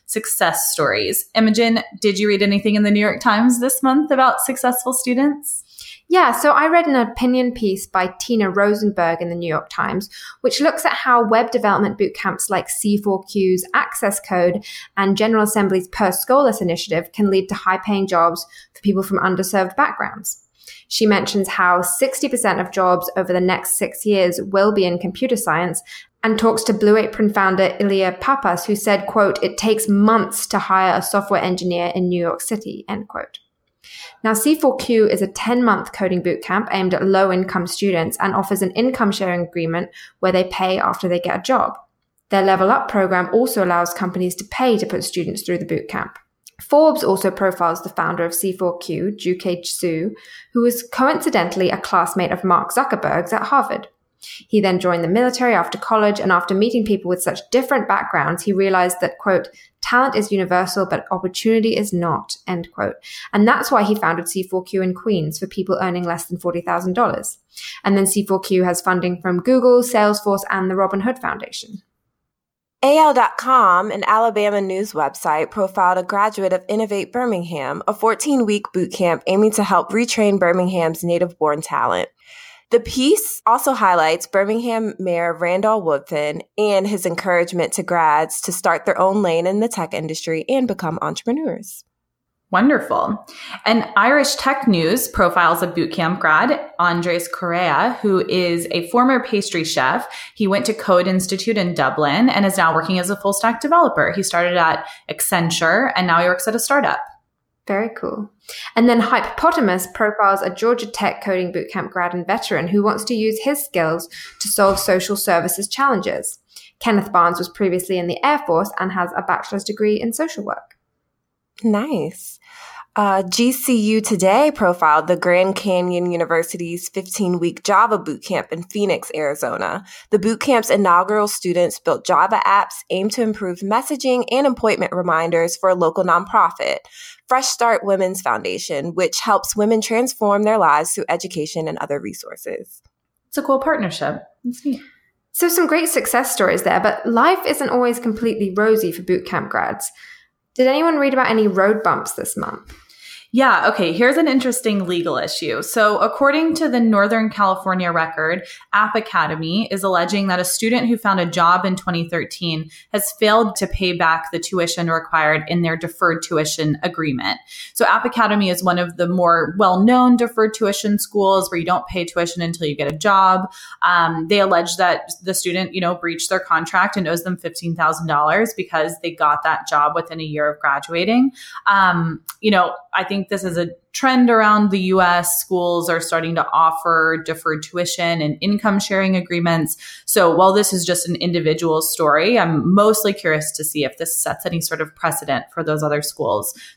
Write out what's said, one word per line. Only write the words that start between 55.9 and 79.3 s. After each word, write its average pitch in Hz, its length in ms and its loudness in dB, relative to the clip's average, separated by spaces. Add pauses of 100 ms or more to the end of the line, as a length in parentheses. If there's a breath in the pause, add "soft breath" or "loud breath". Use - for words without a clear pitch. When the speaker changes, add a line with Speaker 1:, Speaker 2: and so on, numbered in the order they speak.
Speaker 2:
and - 100 0
after 180 240 2
meeting 220 300 2
people 202 240 -2
with 180 160 -2
such - 160 -4 (120)
different 254 360 0
backgrounds, 170 560 -2
he 208 80 0
realized 185 480 2
that, - 180 -2
quote, - 300 0 (320 soft breath)
"Talent 262 340 2
is 208 200 -2
universal, 185 520 0
but - 240 -4
opportunity 214 680 0
is 208 160 -4
not," 170 420 -2 (100)
end 170 280 -6
quote. - 240 -6 (340 loud breath)
And 208 160 4
that's 269 240 0
why 226 120 4
he 208 120 2
founded 170 320 -2
C 185 160 -4
four 185 180 -4
Q 190 200 -4
in 185 120 0
Queens 165 460 -4
for 196 80 -6
people 190 340 -4
earning 180 220 -4
less 170 220 -4
than 175 120 -8
forty 170 220 -4
thousand 175 340 -2
dollars. - 440 -2 (480 loud breath)
And 196 120 2
then 196 80 2
C 202 200 0
four 190 160 0
Q 185 240 2
has 175 160 -2
funding 180 400 -2
from 180 180 -2
Google, 247 420 4
Salesforce, 208 680 0
and 185 200 -2
the 185 60 -2
Robin 190 240 0
Hood 247 200 -2
Foundation. - 640 -10 (1000)
Speaker 3:
A 285 140 6
L 302 160 8
dot 247 240 2
com, 214 540 4
an 202 140 -6
Alabama 208 540 2
news 196 320 -4
website, 156 600 -2
profiled 190 460 0
a 180 60 -2
graduate 196 500 -2
of 185 140 -2
Innovate 208 460 -4
Birmingham, 170 760 -4
a - 60 0
fourteen-week 220 800 0
boot 180 180 -2
camp 175 360 0
aiming 208 240 4